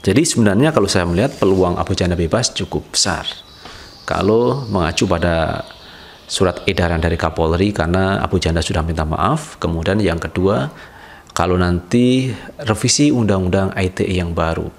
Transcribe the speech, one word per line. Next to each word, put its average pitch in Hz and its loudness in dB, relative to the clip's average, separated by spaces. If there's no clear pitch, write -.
Jadi 104 4
sebenarnya 107 2
kalau 101 4
saya 90 0
melihat 98 0
peluang 92 2
Abu 90 -2
Janda 90 0
bebas 87 0
cukup - -6
besar. - -2
Kalau 113 2
mengacu 95 0
pada 85 0
surat - 0
edaran 85 0
dari 82 2
Kapolri, 85 0
karena 95 0
Abu - -2
Janda 82 0
sudah 80 -2
minta 80 -2
maaf. 110 -2
Kemudian 82 0
yang 85 0
kedua, 101 0
kalau 90 0
nanti 120 2
revisi 123 0
Undang-Undang 98 2
I 92 0
T - 0
E 92 0
yang 85 -4
baru 80 -2